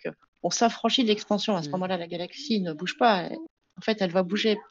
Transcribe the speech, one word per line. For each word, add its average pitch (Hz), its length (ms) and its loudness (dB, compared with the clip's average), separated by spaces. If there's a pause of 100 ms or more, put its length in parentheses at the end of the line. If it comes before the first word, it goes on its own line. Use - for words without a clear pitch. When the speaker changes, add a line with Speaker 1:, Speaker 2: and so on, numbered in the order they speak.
Speaker 1:
que 175 60 -6 (340)
on 175 80 0
s'affranchit 233 520 2
de 220 60 2
l'expansion. 208 480 0
À 170 60 -2
ce 147 40 -6
Speaker 2:
Mhm. 147 60 -8
Speaker 1:
moment-là, 185 260 -2
la 170 80 -8
galaxie 175 540 -4
ne 175 120 -2
bouge 180 240 -6
pas. 214 260 4
Elle, - 140 -6 (400)
en - 60 -20
fait, 220 180 0
elle 185 120 2
va 185 100 4
bouger 208 340 0 (140)